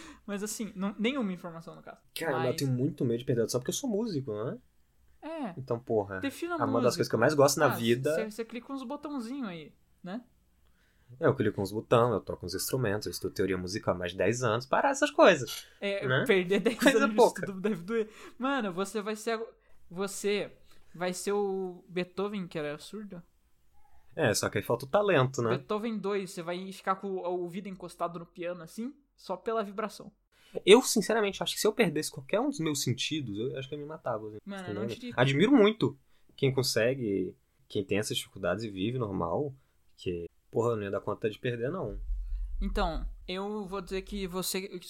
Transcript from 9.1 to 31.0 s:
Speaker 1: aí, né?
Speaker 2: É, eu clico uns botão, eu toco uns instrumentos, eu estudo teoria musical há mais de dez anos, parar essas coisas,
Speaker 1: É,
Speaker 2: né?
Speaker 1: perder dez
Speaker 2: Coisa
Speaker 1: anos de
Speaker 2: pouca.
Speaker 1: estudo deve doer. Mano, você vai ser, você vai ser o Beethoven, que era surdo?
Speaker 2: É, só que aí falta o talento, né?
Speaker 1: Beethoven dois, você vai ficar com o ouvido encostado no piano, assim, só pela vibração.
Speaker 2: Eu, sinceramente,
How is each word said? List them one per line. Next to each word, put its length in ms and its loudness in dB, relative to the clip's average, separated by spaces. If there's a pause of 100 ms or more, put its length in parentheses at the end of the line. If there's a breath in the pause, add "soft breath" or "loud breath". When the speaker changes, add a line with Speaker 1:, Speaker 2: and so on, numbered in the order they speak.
Speaker 1:
aí, 260 -10 (320)
né? 200 -8 (960 soft breath)
Speaker 2:
É, 80 4
eu 80 6
clico 260 0
uns 100 -2
botão, 420 4
eu 60 0
toco 260 -8
uns 100 -6
instrumentos, 500 -2
eu 60 -4
estudo 240 -6
teoria 220 0
musical 360 -2
há 40 0
mais 160 -4
de 40 -10
dez 260 2
anos, 220 0
parar 240 2
essas 220 0
coisas, 540 6 (140)
Speaker 1:
É, 280 -4
Speaker 2:
né? 180 2
Speaker 1:
perder 340 4
dez 200 0
Speaker 2:
Coisa 180 6
Speaker 1:
anos 140 4
de 40 -4
Speaker 2:
pouca. 260 6
Speaker 1:
estudo 200 -6
deve 220 -2
doer. 260 -2 (280 loud breath)
Mano, 360 -2
você 280 -4
vai 140 -4
ser, 240 -4 (520)
você 600 -2 (440 soft breath)
vai 180 -2
ser 200 -2
o 540 -2
Beethoven, 600 -4
que 100 -8
era 220 -4
surdo? 420 -12 (920)
Speaker 2:
É, 180 4
só 160 0
que 80 -2
aí 60 0
falta 220 0
o 40 -18
talento, 540 4
né? 140 2
Speaker 1:
Beethoven 420 -4
dois, 320 -2
você 100 -8
vai 300 -6
ficar 240 -2
com 120 -8
o 160 -4
ouvido 440 -4
encostado 500 -6
no 80 -10
piano, 380 -8
assim, 280 -10 (240)
só 220 -8
pela 260 -2
vibração. 480 -8 (540 loud breath)
Speaker 2:
Eu, 160 12
sinceramente, 600 0